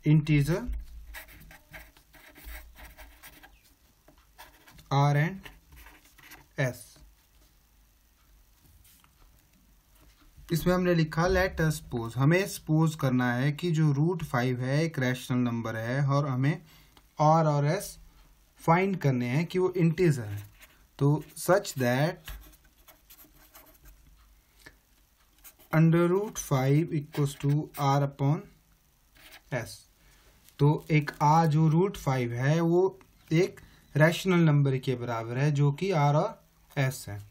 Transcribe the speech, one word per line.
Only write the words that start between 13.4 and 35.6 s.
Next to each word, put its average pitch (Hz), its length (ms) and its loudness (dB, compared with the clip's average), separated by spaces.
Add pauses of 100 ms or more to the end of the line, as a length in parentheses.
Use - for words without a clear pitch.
कि 175 200 -4
जो 156 200 2
root 160 320 0
five 123 380 -2
है 139 220 0
एक 160 160 -4
rational 127 380 -2
number 117 380 -4
है 123 320 -4
और 139 200 0
हमें 135 340 -2 (580)
R 156 260 4
और 143 200 2
S 185 320 -4 (640)
find 180 400 0
करने 123 280 0
हैं 156 160 0
कि 180 140 -4
वो 185 180 0
integer 160 460 2
है। 101 200 -8 (560)
तो 147 240 2 (140)
such - 380 0
that 131 420 0 (3500)
under 165 360 4
root 208 280 -2 (120)
five 143 440 2
equals 147 420 -4 (100)
to 143 320 -2
R 139 320 2
upon 143 320 -2 (1120)
S। 117 200 -8 (840)
तो 143 80 4 (240)
एक 151 200 2 (120)
R 156 240 4
जो 156 220 4
root 175 280 2
five 127 360 -2
है 135 280 0
वो 175 380 0 (320)
एक 170 280 0 (360)
rational 170 500 2
number 139 400 2
के 127 100 -2
बराबर 117 420 -6
है 147 140 0
जो 143 280 2